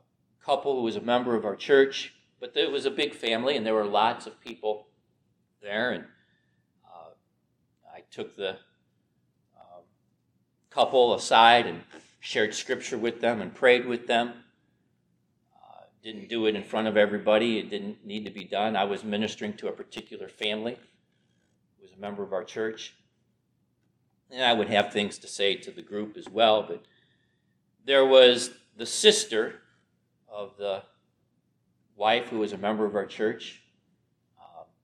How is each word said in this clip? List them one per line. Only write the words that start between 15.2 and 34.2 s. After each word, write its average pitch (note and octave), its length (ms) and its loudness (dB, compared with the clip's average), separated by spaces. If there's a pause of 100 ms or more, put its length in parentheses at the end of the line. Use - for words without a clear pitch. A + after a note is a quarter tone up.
Uh, - 280 -20 (200)
didn't G#2+ 260 -14
do A2+ 180 -2
it G#2+ 100 2
in G2 80 -8
front A2 240 -2
of G#2 80 -2
everybody. G#2+ 640 2
It F2+ 100 -10
didn't G2+ 360 -10
need G#2 200 -10
to G2 60 -12
be F#2+ 140 -14
done. G#2 300 -2
I G2 100 0
was G2 180 -6
ministering G#2 540 -6
to G#2 100 -10
a F2 60 -8
particular G2 560 -16
family A2 480 -8 (960)
who G2+ 80 -20
was F#2+ 80 -20
a F#2+ 60 -20
member G2+ 260 -10
of F#2+ 100 -8
our F#2 100 -6
church. - 520 -10 (1300)
And B2+ 140 -6
I A#2+ 100 2
would G#2 160 0
have G#2 240 0
things G#2 260 -4
to - 80 -20
say G2 280 -2
to - 160 -14
the F2 100 -18
group G#2 360 -10
as F2+ 120 -16
well, G#2+ 340 2
but E2+ 220 -12 (960)
there C3+ 220 4
was B2+ 460 8 (240)
the A2+ 100 -12
sister C3+ 760 2 (640)
of G#2 300 -14
the G2 260 -6 (1120)
wife A2 320 0
who A2+ 120 -6
was G2+ 120 -2
a G2 60 -10
member G#2+ 280 -2
of G2+ 100 -4
our G2 100 -2
church. - 580 -8 (760)